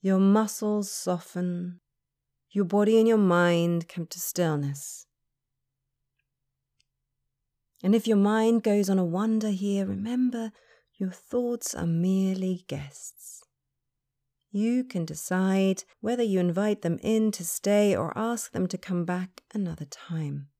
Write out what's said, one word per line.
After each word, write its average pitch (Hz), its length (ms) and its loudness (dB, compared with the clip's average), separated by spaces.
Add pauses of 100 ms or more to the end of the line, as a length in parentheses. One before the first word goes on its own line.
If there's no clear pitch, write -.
Your 190 180 2
muscles 208 720 2
soften, 180 880 -6 (680)
your 202 160 0
body 208 340 4
and 220 80 6
your 226 100 4
mind 175 680 2
come 170 200 -10
to - 120 -16
stillness. 147 880 -4 (2750)
And 190 140 4
if 220 100 2
your 220 120 4
mind 220 440 4
goes 208 280 2
on 190 100 4
a 180 60 2
wander 214 460 0
here, 196 340 -2
remember 226 680 -2 (460)
your 190 140 -4
thoughts 240 640 -6
are - 100 -4
merely 185 840 0
guests. - 760 -14 (1080)
You 233 320 0
can 190 220 -4
decide 190 800 0 (160)
whether 240 220 0
you 190 180 2
invite 185 400 0
them 170 200 -2
in 220 300 2
to 180 140 -8
stay 208 500 2
or 117 220 -4
ask 226 340 -6
them 185 160 -2
to 185 100 -6
come 175 280 -4
back 180 380 -6 (100)
another 170 320 -6
time. 143 640 -8 (120)